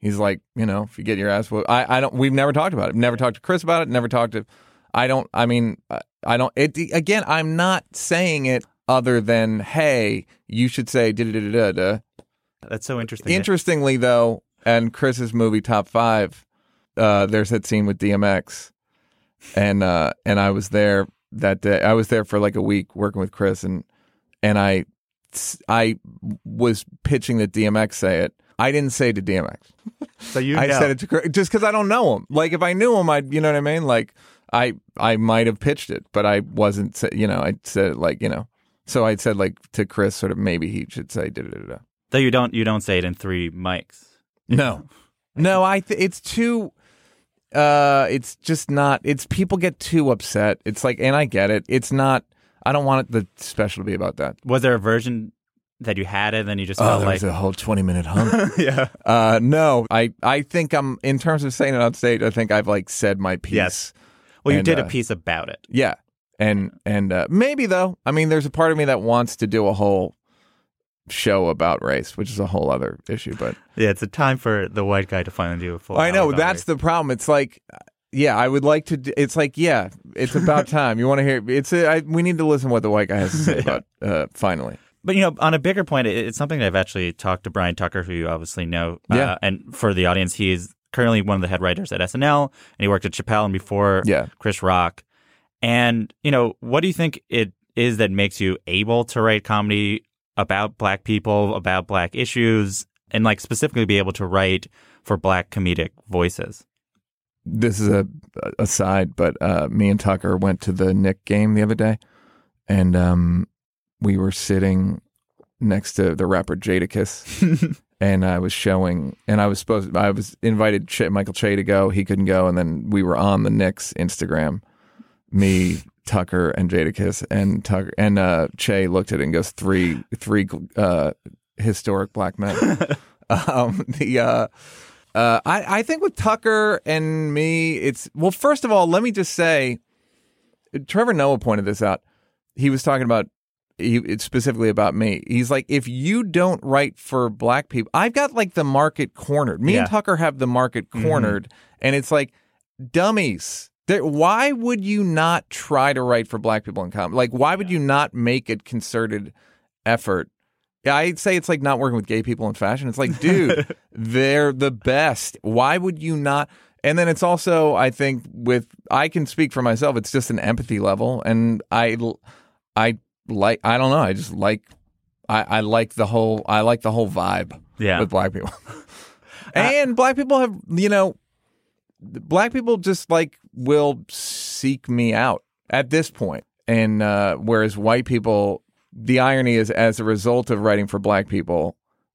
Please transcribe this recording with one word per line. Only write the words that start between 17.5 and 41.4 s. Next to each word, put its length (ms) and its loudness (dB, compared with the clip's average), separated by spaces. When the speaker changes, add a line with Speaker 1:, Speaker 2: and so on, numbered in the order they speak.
Speaker 1:
that 160 0
scene 200 0
with 120 -2
D 140 0
M 120 2
X, 480 -2
and, 300 2
uh, 280 2
and 160 2
I 100 2
was 200 -4
there 360 2
that 280 0
day. 220 2
I 100 4
was 160 4
there 160 2
for, 140 -2
like, 160 2
a 80 -2
week 340 -2
working 240 -2
with 120 -6
Chris, 320 -2
and, 180 -6
and 160 2
I, 260 2
I 300 2
was 400 0
pitching 360 0
that 140 0
D 140 2
M 100 0
X 220 0
say 220 0
it. 120 -2
I 140 2
didn't 200 -2
say 180 2
it 60 -2
to 60 -4
D 140 -2
M 140 -2
X. 220 -20
Speaker 2:
So 180 -8
you 180 0
Speaker 1:
I 100 2
Speaker 2:
know. 120 2
Speaker 1:
said 140 4
it 80 -4
to 60 -10
Chris, 240 -2
just 200 0
'cause 140 0
I 80 2
don't 160 0
know 280 2
him. 140 -12
Like, 220 0
if 100 -2
I 100 2
knew 240 2
him, 140 2
I'd, 240 0
you 60 0
know 80 2
what 80 2
I 40 0
mean? 240 -2
Like, 300 0
I, 220 0
I 180 2
might 300 4
have 140 0
pitched 300 -2
it, 220 -8
but 120 2
I 160 4
wasn't, 560 -2
sa-, 160 -2
you 140 0
know, 120 -2
I 160 -2
said 280 0
it, 60 -6
like, 240 -2
you 60 -2
know. 180 -6
So 180 0
I 120 2
said, 200 -2
like, 220 -2
to 120 -2
Chris, 320 0
sort 160 -4
of, 60 -4
maybe 320 -2
he 180 -6
should 240 -14
say 160 -4
da 140 -10